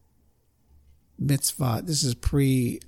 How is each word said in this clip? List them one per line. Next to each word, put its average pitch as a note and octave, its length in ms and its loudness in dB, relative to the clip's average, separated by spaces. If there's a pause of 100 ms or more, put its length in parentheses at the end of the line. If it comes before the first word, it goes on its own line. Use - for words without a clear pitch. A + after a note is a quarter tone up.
(1800)
This D3+ 180 -2
is B2+ 140 0
pre, C3 720 0